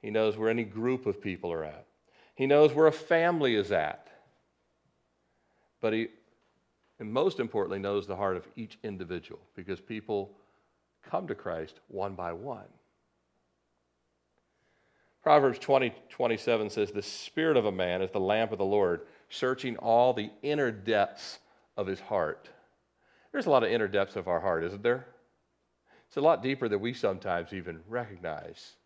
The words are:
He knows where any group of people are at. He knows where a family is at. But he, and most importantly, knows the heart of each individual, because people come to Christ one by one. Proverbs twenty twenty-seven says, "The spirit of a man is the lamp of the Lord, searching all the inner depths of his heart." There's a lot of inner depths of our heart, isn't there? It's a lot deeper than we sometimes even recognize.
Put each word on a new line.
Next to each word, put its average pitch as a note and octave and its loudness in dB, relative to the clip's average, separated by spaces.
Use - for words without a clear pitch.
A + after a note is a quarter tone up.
He G#2+ -8
knows A2 2
where A2 2
any A#2 2
group A#2 -2
of G2+ -2
people F2+ -4
are D#2+ -4
at. D2+ -14
He C3+ 0
knows D3 8
where D#3 6
a D3+ 6
family E3 2
is G2+ 0
at. D#2 -2
But A2 0
he, A2 -2
and G#2+ -10
most D3+ 0
importantly, G2 -2
knows G2+ -4
the G2 -8
heart F#2+ -2
of - -12
each A2 -12
individual, F2+ -10
because F2+ -10
people G#2 -6
come F3+ -6
to - -6
Christ E2 -8
one G2 -6
by F2 -6
one. G2+ -12
Proverbs C#3+ 6
twenty C3 2
twenty-seven A2+ 0
says, G#2 -2
"The G2+ -6
spirit - -2
of A2 4
a G#2 2
man F#2 0
is F#2+ -4
the G#2 -2
lamp G#2+ 2
of G#2 -4
the G2 0
Lord, F#2+ 2
searching B2+ -2
all A#2+ 4
the G#2+ -4
inner C#3+ 0
depths G2+ -2
of G2+ -4
his F#2+ -6
heart." E2+ -4
There's C4 -4
a - 0
lot B2+ 6
of G2 0
inner A2 2
depths G2 0
of F#2 -6
our F2 0
heart, E2+ 0
isn't G2 -6
there? B2 0
It's - -8
a C#3 -2
lot D#3 6
deeper C3 -2
than G#2 0
we A#2 -2
sometimes F#2 -2
even E2+ -10
recognize. F2+ -10